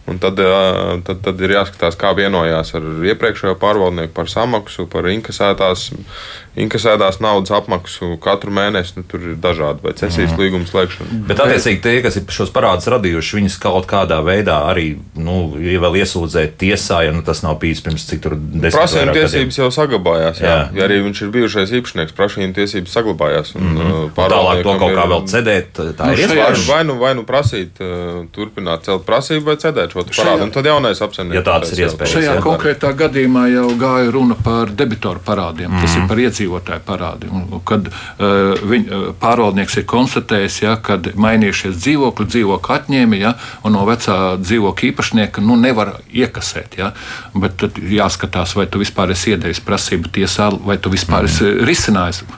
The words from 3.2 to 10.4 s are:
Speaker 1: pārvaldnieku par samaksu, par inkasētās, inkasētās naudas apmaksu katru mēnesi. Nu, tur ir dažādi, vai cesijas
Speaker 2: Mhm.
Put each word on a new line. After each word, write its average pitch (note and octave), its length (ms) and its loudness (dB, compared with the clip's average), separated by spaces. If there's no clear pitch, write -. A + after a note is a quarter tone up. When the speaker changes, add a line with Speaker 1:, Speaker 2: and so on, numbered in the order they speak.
Speaker 1:
pārvaldnieku F2+ 560 0
par E2 160 -6
samaksu, G#2+ 640 -4
par F2 160 -2
inkasētās, G2 880 0
inkasētās G#2+ 640 2
naudas G#2 320 2
apmaksu F#2 640 -2
katru G2 320 -2
mēnesi. G2+ 480 -2
Nu, F2+ 80 -10
tur F2 160 -8
ir E2 160 -6
dažādi, D#2+ 420 0
vai D#2+ 140 -4
cesijas E2 380 0
Speaker 2:
Mhm. E2 100 0